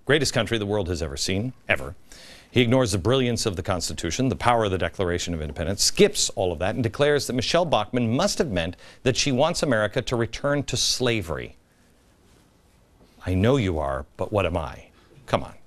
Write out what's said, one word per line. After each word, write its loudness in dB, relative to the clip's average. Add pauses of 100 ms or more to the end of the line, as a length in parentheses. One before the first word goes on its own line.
greatest 2
country 0
the -2
world -2
has -2
ever -6
seen, -2 (160)
ever. 0 (560)
He 4
ignores 4
the 0
brilliance 0
of -2
the -6
Constitution, -2
the -2
power 2
of 2
the 0
Declaration -2
of -6
Independence, -4
skips 2
all 0
of -4
that, -2
and 0
declares 2
that -4
Michelle 2
Bachmann 0
must 0
have 0
meant -2 (280)
that 2
she 0
wants 2
America 2
to -2
return -2
to -4
slavery. -2 (1700)
I 0
know 4
you 0
are, -4 (100)
but -6
what 2
am -2
I? -8 (400)
Come 0
on, -12 (140)